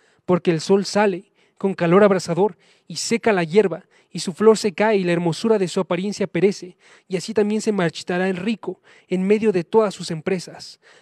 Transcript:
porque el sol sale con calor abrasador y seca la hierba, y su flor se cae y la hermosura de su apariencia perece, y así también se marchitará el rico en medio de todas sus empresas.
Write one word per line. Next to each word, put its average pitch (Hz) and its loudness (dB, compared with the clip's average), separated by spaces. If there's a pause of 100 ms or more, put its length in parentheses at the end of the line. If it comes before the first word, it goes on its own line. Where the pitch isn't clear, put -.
(240)
porque 180 2
el 160 0
sol 196 2
sale 196 -2 (260)
con 196 -2
calor 175 4
abrasador 185 0 (320)
y 165 -14
seca - 0
la 180 0
hierba, 170 0 (260)
y 175 -10
su 190 -6
flor 214 6
se 208 -4
cae 208 2
y 190 0
la 175 0
hermosura 175 0
de 185 0
su 190 -4
apariencia 185 -4
perece, 180 -2 (320)
y 185 -6
así 175 -8
también 214 0
se 220 -2
marchitará 180 -2
el 185 -4
rico 190 -8 (280)
en 185 -2
medio 214 2
de 175 -2
todas 220 2
sus 170 -12
empresas. 165 -8 (220)